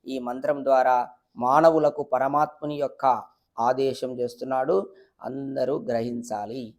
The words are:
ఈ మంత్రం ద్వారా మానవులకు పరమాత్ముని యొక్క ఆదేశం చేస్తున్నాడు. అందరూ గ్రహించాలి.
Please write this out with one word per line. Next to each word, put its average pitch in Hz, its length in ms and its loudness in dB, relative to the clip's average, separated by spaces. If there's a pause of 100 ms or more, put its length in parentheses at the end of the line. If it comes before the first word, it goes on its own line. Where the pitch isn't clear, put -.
ఈ 131 120 -6
మంత్రం 135 460 -4
ద్వారా 127 440 4 (280)
మానవులకు 147 640 4
పరమాత్ముని 147 720 -2
యొక్క 131 480 0 (380)
ఆదేశం 127 600 0
చేస్తున్నాడు. 131 720 -2 (320)
అందరూ 135 560 -4
గ్రహించాలి. 117 1000 -6